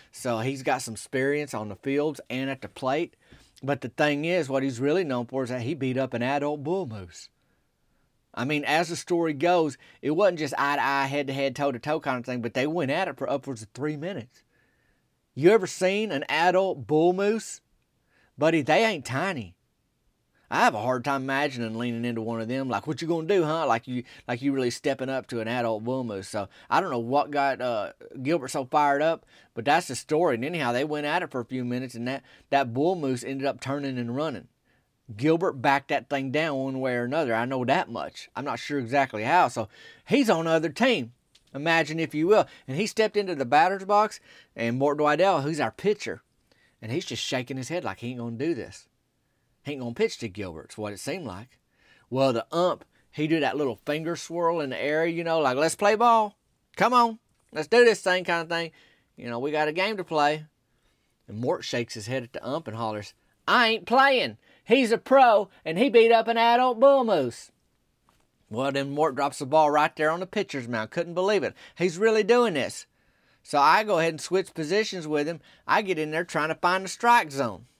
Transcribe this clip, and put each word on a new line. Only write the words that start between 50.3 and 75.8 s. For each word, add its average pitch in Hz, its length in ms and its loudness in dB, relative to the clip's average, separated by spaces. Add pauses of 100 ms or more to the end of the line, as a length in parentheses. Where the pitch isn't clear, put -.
is - 60 -20
what 104 160 -8
it 92 60 -14
seemed 165 260 -8
like. 101 320 -14 (540)
Well, 135 200 2
the 113 200 -2
ump, 170 340 0 (240)
he 151 180 -4
do 160 120 2
that 131 180 0
little 135 300 -2
finger 160 280 -4
swirl 170 440 -2
in 139 100 -4
the 98 100 -6
air, 151 280 0
you 170 160 -4
know, 165 160 0
like, 131 180 2
"Let's 156 160 2
play 208 220 2
ball. 220 420 4 (380)
Come 233 180 4
on. 233 240 4 (340)
Let's 151 180 -6
do 240 140 8
this 226 180 6
thing," 185 220 0
kind 170 200 0
of 165 60 -10
thing. 165 220 -4 (440)
You 120 140 -12
know, 120 100 -6
"We 143 100 -2
got 151 200 2
a - 20 0
game 196 260 -2
to 185 60 -4
play." 156 420 2 (800)
And 104 120 -10
Mort 120 240 -2
shakes 120 320 -4
his 104 100 -12
head 123 160 -4
at 120 120 -14
the - 120 -12
ump 160 220 -6
and 107 100 -10
hollers, 107 380 -6 (320)
"I 226 220 4
ain't 220 180 -4
playing. 240 500 4 (260)
He's 233 280 4
a 220 80 4
pro, 233 500 6 (140)
and 165 160 -2
he 269 100 4
beat 226 220 8
up 226 160 4
an 233 100 0
adult 240 420 4
bull 269 240 8
moose." 156 480 0 (960)
Well, 131 240 -2
then 139 200 -2
Mort 147 240 0
drops 139 240 -2
the 139 80 -6
ball 151 240 4
right 151 240 2
there 156 160 2
on 170 80 -2
the 185 80 -6
pitcher's 139 400 -6
mound. 113 240 -4
Couldn't 170 240 -4
believe 190 260 2
it. 110 140 -4 (200)
He's 170 220 -2
really 220 260 4
doing 233 300 4
this. 113 320 -4 (640)
So 143 120 0
I 165 240 6
go 202 160 2
ahead 165 140 2
and 156 60 -10
switch 185 360 -2
positions 175 520 -2
with 147 200 0
him. 165 120 -6 (280)
I 190 160 2